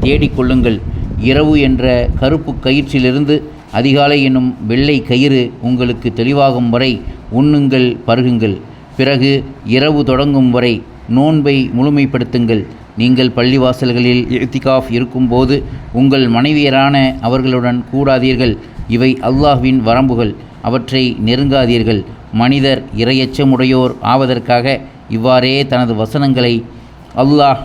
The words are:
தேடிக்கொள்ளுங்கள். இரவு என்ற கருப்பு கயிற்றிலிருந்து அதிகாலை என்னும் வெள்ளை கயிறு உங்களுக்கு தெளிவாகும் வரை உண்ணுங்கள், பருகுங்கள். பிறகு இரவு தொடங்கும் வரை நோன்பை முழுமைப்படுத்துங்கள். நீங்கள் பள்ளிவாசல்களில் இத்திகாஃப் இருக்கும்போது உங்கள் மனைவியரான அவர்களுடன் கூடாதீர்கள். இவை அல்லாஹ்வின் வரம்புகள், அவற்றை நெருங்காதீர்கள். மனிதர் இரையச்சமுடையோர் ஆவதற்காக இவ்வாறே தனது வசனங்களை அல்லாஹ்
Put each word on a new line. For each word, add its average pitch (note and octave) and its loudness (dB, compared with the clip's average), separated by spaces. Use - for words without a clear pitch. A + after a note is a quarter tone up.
தேடிக்கொள்ளுங்கள். B2+ 0
இரவு D3+ 2
என்ற B2+ 0
கருப்பு C#3 -2
கயிற்றிலிருந்து C#3 0
அதிகாலை C#3 2
என்னும் B2+ 0
வெள்ளை C3+ 0
கயிறு B2+ 0
உங்களுக்கு B2 -2
தெளிவாகும் B2 0
வரை A#2+ 0
உண்ணுங்கள், C3 2
பருகுங்கள். A#2 0
பிறகு C3+ 0
இரவு C#3+ 2
தொடங்கும் C3+ 2
வரை A#2+ 0
நோன்பை C#3 2
முழுமைப்படுத்துங்கள். B2+ 0
நீங்கள் B2+ 2
பள்ளிவாசல்களில் B2 0
இத்திகாஃப் C3 -2
இருக்கும்போது B2+ 0
உங்கள் C3 2
மனைவியரான C3+ 2
அவர்களுடன் B2 0
கூடாதீர்கள். C3 0
இவை C3 2
அல்லாஹ்வின் C3 2
வரம்புகள், A#2+ 0
அவற்றை B2+ -2
நெருங்காதீர்கள். A#2+ 2
மனிதர் C3+ 0
இரையச்சமுடையோர் C3 0
ஆவதற்காக B2 0
இவ்வாறே B2+ 2
தனது B2 0
வசனங்களை A#2+ 0
அல்லாஹ் C#3 2